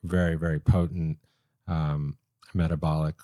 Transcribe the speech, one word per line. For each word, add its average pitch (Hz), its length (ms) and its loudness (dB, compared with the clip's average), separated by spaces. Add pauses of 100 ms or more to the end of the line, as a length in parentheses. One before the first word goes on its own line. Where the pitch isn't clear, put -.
very, 87 320 2
very 80 240 -2
potent, 85 580 0 (500)
um, 73 500 -2 (360)
metabolic, 78 720 0